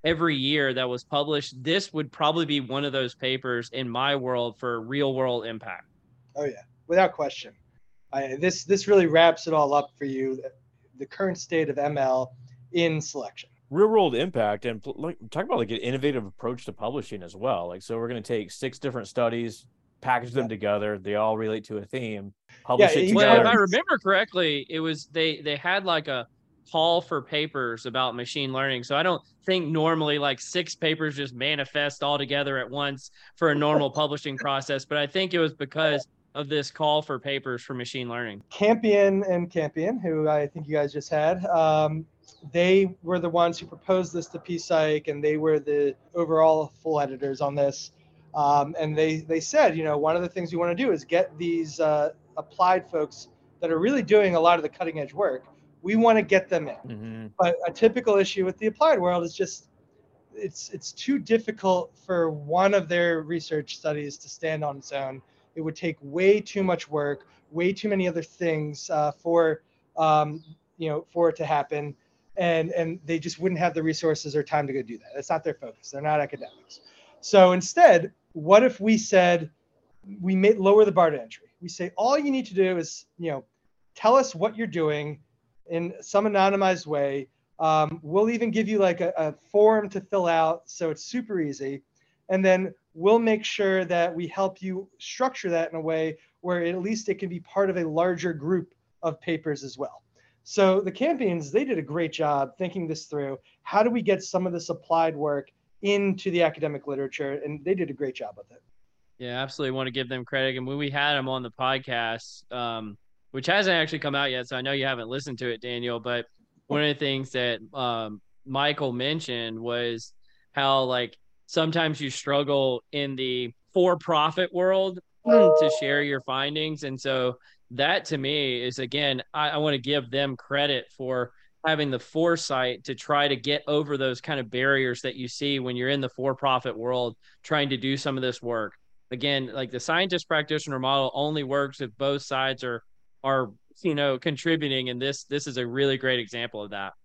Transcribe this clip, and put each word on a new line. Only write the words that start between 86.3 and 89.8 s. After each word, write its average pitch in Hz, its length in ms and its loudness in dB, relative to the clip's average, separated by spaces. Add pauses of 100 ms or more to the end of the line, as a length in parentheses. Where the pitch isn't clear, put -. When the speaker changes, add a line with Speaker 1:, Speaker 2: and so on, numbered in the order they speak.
Speaker 2:
way. 139 400 -2 (320)
Um, 156 420 2
we'll 190 300 2
even 233 180 0
give 220 180 0
you, 214 120 0
like, 180 220 4
a, 175 140 0
a 156 200 -2 (160)
form 214 380 6